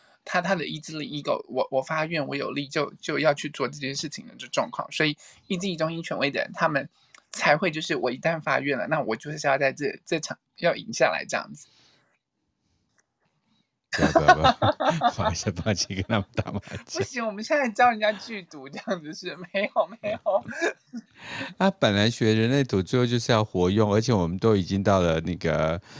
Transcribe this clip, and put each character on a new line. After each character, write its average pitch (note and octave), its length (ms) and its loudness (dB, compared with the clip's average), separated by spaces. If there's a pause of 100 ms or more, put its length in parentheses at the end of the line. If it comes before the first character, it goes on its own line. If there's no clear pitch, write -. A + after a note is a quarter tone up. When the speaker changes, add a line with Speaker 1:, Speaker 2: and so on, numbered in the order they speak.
(240)
Speaker 1:
他， - 160 0
他 F3+ 140 0
的 D#3+ 100 -2
意 D#3 140 -8
志 D#3 220 -12
力， D3 200 -8
ego， C#3 280 -2
我， B2+ 240 -2
我 C3 100 2
发 D#3 240 -2
愿， D#3+ 180 -2
我 C3+ 120 -6
有 B2+ 160 -4
力 C#3+ 160 -6
就， C#3+ 320 -2
就 D3 180 -4
要 D3 160 4
去 C#3+ 160 -6
做 C#3 160 -4
这 C3 100 -6
件 C#3 180 -6
事 D3 140 -6
情 - 200 -12
的 F#2+ 100 -20
这 B2+ 80 -12
状 - 240 -2
况。 - 220 -8
所 D#3+ 120 0
以 D3+ 140 0 (300)
意 F#3 100 -2
志 F#3+ 80 -4
力 F3+ 100 -2
中 D#3+ 140 -2
心 E3 100 -6
权 E3 160 -6
威 C#3 140 0
的 - 100 -4
人， - 140 -4
他 E3 140 0
们 D3 200 -2 (420)
才 - 260 2
会 F3 140 0
就 D#3 100 -6
是 D#3 160 -2
我 B2 140 0
一 C3 80 -6
旦 E3 220 -2
发 C3+ 200 0
愿 C#3 160 -2
了， - 120 -4
那 D#3 120 0
我 A#2 160 -2
就 D3+ 160 -12
是 D3+ 140 -4
要 C3+ 100 4
在 C#3 160 2
这， - 320 -6
这 - 160 -2
场 - 180 -10 (180)
要 E3+ 180 0
赢 G2 180 -10
下 D3 140 2
来 D#2 220 0
这 - 80 -4
样 - 180 -6
子。 - 140 -20 (2250)
Speaker 2:
不 - 100 0
要， - 100 4
不 - 80 6
要， - 140 8
不 - 80 2
要， B3+ 100 6 (200)
<laughs> - 380 0
不 - 120 -4
好 F2 100 0
意 - 20 -2
思， - 160 -2
不 - 120 -6
好 A2 100 0
意 - 20 4
思， - 140 -4
跟 F#2+ 160 -4
他 A2 160 0
们 F#2 40 -4 (100)
打 - 180 -4
麻 - 80 -4
将。 - 240 -14
Speaker 1:
不 - 180 -6
行， A#3+ 240 -4
我 G#3+ 60 -4
们 G3+ 100 -10
现 D4 160 0
在 C4+ 120 2
教 B3 200 6
人 A3 80 -4
家 G#3+ 140 2
剧 G#3+ 300 -10
毒 C#3 260 -16
这 D#3 180 -12
样 F3+ 160 -4
子 D3+ 100 -10
是， F3 240 -10
没 G3 380 -4
有， F3+ 140 2 (120)
没 G#3 120 -4
有。 - 80 -8 (760)
Speaker 2:
<laughs> - 640 -12
他 F#3+ 140 4
本 A2 220 2
来 G2+ 140 4
学 A2+ 260 2
人 A2+ 160 4
类 C#3 120 4
图， A2 200 2
最 B2 180 2
后 B2 40 6
就 A#2+ 140 2
是 A2+ 140 2
要 G#2+ 120 6
活 F2+ 240 2
用， G#2+ 240 4
而 G#2+ 80 6
且 A#2 120 0
我 F2+ 160 4
们 F#2 100 -4
都 A2 160 4
已 G2 80 4
经 G2 200 0
到 G2 180 6
了 E2 220 2
那 F2 120 -2
个 D#2+ 480 0 (180)